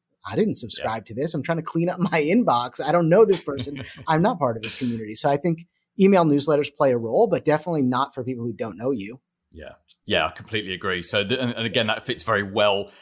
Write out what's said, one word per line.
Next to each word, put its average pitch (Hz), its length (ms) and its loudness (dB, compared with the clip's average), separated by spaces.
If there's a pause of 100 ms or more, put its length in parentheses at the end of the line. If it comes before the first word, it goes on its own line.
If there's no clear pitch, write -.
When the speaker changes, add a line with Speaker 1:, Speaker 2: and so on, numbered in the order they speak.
(300)
Speaker 1:
I 104 60 -8
didn't 180 200 0
subscribe 113 480 -6
Speaker 2:
Yeah. - 40 -20
Speaker 1:
to 117 60 -14
this. 143 200 -4
I'm 139 100 -4
trying 165 160 -4
to 156 40 -6
clean 165 240 -2
up 180 120 -4
my 175 200 0
inbox. 147 640 2
I 143 80 -2
don't 170 160 2
know 185 160 8
this 190 160 4
person. 139 420 -8 (120)
Speaker 2:
<laughs> - 140 -18
Speaker 1:
I'm 160 140 4
not 202 180 2
part 123 180 0
of 107 60 -12
this 110 140 -10
community. 113 380 -6
So - 140 0
I 143 80 2
think 165 300 -2 (300)
email 190 280 6
newsletters 143 500 2
play 139 160 4
a 123 60 2
role, 120 300 2
but 165 180 -2
definitely 151 380 0
not 127 300 0
for 123 120 -8
people 120 180 -6
who 120 80 -6
don't 101 260 -8
know 120 140 -2
you. 113 300 -8 (320)
Speaker 2:
Yeah. 71 200 -18 (320)
Yeah, 85 220 2
I 87 40 -12
completely 95 420 -8
agree. 90 280 -4
So, 101 240 0
th-, 120 140 -2
and, 120 140 -4
and 113 120 -6
again, 113 220 0
that 110 180 -4
fits - 200 -4
very 104 180 0
well 101 480 0 (100)